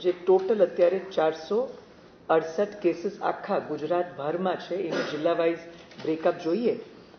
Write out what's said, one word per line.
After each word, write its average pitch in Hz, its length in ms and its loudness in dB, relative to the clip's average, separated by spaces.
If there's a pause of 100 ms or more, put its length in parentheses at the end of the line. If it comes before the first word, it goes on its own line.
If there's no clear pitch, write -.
જે 180 120 2
ટોટલ 190 540 4
અત્યારે 180 340 4 (140)
ચારસો 180 540 0 (600)
અડસઠ 165 400 2
કેસીસ - 540 -2
આખા 175 360 -2
ગુજરાતભરમાં 165 960 -2
છે, - 180 -8
એનું 180 360 -2
જિલ્લા 156 220 0
વાઇઝ 170 260 2 (440)
બ્રેકઅપ 160 360 0
જોઈએ 170 420 0 (380)